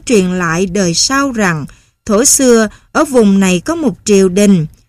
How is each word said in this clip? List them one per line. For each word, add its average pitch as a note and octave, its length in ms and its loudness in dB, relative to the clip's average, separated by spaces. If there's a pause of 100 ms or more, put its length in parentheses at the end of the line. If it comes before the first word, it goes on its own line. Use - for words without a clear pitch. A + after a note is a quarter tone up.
truyền G3+ 200 2
lại F3+ 400 -2
đời F3 280 -4
sau C4+ 380 -2
rằng, F3 340 -4 (400)
thuở G#3+ 180 0
xưa A#3 440 2 (240)
ở D4+ 120 0
vùng A3 360 2
này F3+ 200 0
có D#4 140 -6
một D4 200 -2 (100)
triều G3 240 2
đình. F#3+ 380 2 (220)